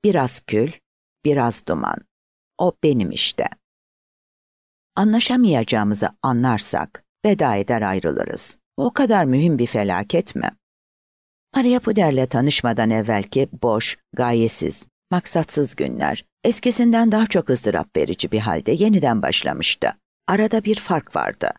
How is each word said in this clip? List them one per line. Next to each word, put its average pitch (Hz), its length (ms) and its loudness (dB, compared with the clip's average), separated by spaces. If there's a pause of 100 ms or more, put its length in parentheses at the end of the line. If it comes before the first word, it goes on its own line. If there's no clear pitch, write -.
Biraz 165 360 0
kül, 113 320 0 (520)
biraz 135 420 0
duman. 50 320 -4 (600)
O 180 240 0
benim 123 280 2
işte. - 380 -4 (1500)
Anlaşamayacağımızı 165 1120 2 (140)
anlarsak 120 840 -2 (220)
veda 170 300 2
eder 107 260 0
ayrılırız. 87 760 -4 (180)
O 240 160 -2
kadar 220 320 2
mühim 143 340 2
bir 120 80 2
felaket 101 680 -2
mi? - 160 -4 (1040)
Maria 247 240 4
Puder'le 156 460 2
tanışmadan 120 640 0
evvelki 110 580 0 (140)
boş, 113 360 0 (140)
gayesiz, 117 760 0 (240)
maksatsız 160 680 -2
günler 69 480 -4 (200)
eskisinden 233 680 2
daha 220 140 2
çok 170 240 0
ızdırap 107 460 -2
verici 78 360 -2
bir 107 60 0
halde 107 340 -2
yeniden 147 500 2
başlamıştı. - 680 -2 (340)
Arada 214 380 0
bir 214 100 0
fark - 420 -4
vardı. - 420 -4